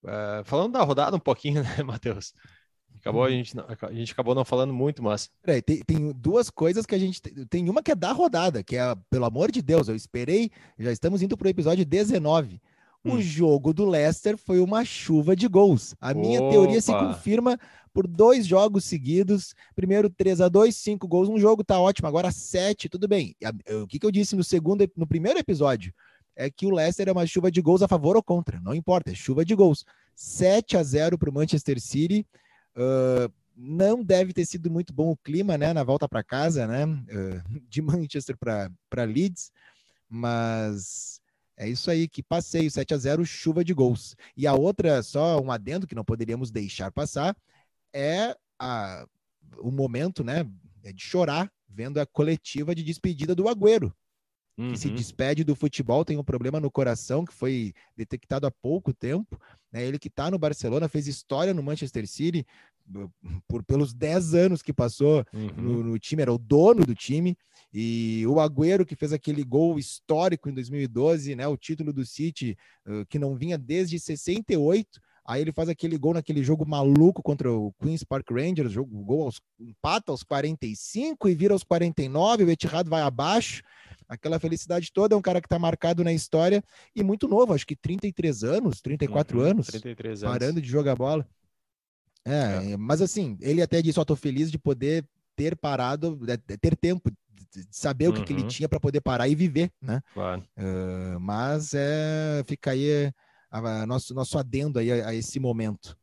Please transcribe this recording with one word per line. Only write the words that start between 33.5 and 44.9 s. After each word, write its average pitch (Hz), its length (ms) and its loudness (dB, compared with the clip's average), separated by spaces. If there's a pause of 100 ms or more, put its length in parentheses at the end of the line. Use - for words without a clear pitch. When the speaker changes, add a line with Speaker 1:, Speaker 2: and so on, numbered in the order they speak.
Speaker 2:
não 190 480 0
deve 185 280 4
ter 175 120 0
sido 170 260 -4
muito 165 220 -4
bom 156 180 0
o 151 60 -2
clima, 180 400 -2
né, 151 160 0
na 156 120 0
volta 139 240 0
pra 113 140 -2
casa, 143 440 -2
né, 123 180 -2
ah, 101 600 -6 (240)
de - 140 -6
Manchester 151 540 -4
pra, 104 340 -4 (200)
pra 120 140 -4
Leeds, 160 460 -2 (580)
mas 113 1120 -4 (360)
é 104 120 -8
isso 127 220 -4
aí, 165 160 0
que 151 160 -12
passeio, 165 480 -2
sete 139 240 -4
a - 20 -2
zero, 147 300 0
chuva 165 380 -2
de 175 100 -2
gols. 127 400 2 (220)
E 139 100 -2
a 143 80 4
outra, 151 480 2